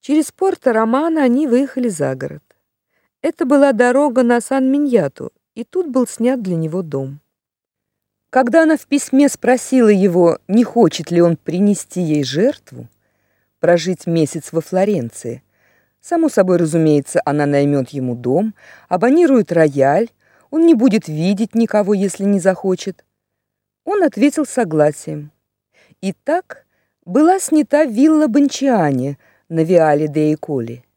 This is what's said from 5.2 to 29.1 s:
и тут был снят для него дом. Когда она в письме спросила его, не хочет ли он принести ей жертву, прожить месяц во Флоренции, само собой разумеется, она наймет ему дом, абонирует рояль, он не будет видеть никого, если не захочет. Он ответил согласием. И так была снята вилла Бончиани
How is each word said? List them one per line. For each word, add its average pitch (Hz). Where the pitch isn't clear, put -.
и 226
тут 359
был 247
снят 247
для 185
него 160
дом. 139
Когда 262
она 311
в -
письме 277
спросила 247
его, 185
не 226
хочет 185
ли 170
он 170
принести 185
ей 151
жертву, 131
прожить 170
месяц 165
во 160
Флоренции, 139
само 330
собой 185
разумеется, 156
она 147
наймет 143
ему 127
дом, 135
абонирует 247
рояль, 156
он 330
не 330
будет 220
видеть 185
никого, 214
если 196
не 202
захочет. 185
Он 392
ответил 285
согласием. 151
И 196
так -
была 311
снята 302
вилла 302
Бончиани 196